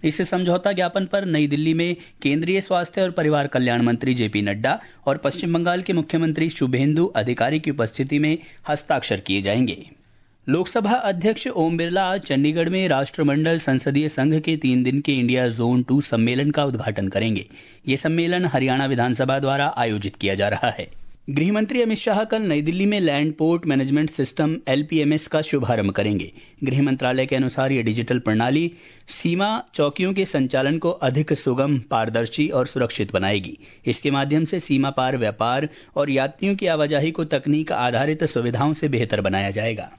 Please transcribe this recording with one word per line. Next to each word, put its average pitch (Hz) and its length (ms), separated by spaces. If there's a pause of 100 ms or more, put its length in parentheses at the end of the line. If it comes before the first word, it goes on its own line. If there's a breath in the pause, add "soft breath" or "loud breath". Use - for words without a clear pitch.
इस 165 260
समझौता 180 420
ज्ञापन 180 340
पर 202 180
नई 156 220
दिल्ली 151 280
में 170 220 (260 loud breath)
केंद्रीय 165 380
स्वास्थ्य 185 420
और 185 80
परिवार 151 360
कल्याण 120 360
मंत्री 120 320
जेपी 107 280
नड्डा 104 380 (260 loud breath)
और 139 100
पश्चिम 143 380
बंगाल 175 280
के 185 100
मुख्यमंत्री 160 580
शुभेंदु 143 540
अधिकारी 135 560
की 151 100
उपस्थिति 139 480
में 151 200 (300 loud breath)
हस्ताक्षर - 520
किए 98 220
जाएंगे। 104 360 (680)
लोकसभा 185 440
अध्यक्ष 202 560
ओम 165 280
बिरला 175 260
आज 185 180
चंडीगढ़ 151 480
में 185 200
राष्ट्रमंडल 147 680
संसदीय 143 500
संघ 151 320
के 160 160
तीन 127 260
दिन 131 180
के 143 120
इंडिया 127 360
जोन 117 340
टू 131 180
सम्मेलन 123 500
का 147 140
उद्घाटन 110 440
करेंगे। 101 380 (420 loud breath)
ये 135 80
सम्मेलन 170 480
हरियाणा 131 420
विधानसभा 127 520
द्वारा 139 380
आयोजित 107 400
किया 98 180
जा 101 140
रहा 104 220
है। - 360 (240)
गृह 160 220
मंत्री 214 300
अमित 220 160
शाह 214 260
कल 220 180
नई 151 200
दिल्ली 175 240
में 208 140
लैंड 151 340
पोर्ट 165 320
मैनेजमेंट 143 440
सिस्टम 151 460 (120)
एलपीएमएस 151 580
का 156 160
शुभारंभ 117 480
करेंगे। 101 420 (320 loud breath)
गृह 135 180
मंत्रालय 131 440
के 135 100
अनुसार 135 360
ये 127 100
डिजिटल 113 360
प्रणाली 127 540 (360 loud breath)
सीमा 196 540 (120)
चौकियों 160 400
के 190 100
संचालन 139 540
को 170 120
अधिक 151 420
सुगम, 139 460
पारदर्शी 117 720
और 127 180
सुरक्षित 113 460
बनाएगी। 98 460 (280 loud breath)
इसके 127 240
माध्यम 139 340
से 170 160
सीमा 135 300
पार 131 260
व्यापार 120 520 (280 loud breath)
और 143 140
यात्रियों 139 440
की 196 120
आवाजाही 151 440
को 165 140
तकनीक 151 480
आधारित 131 520
सुविधाओं 123 500
से 123 140
बेहतर 113 320
बनाया 98 300
जाएगा। 107 480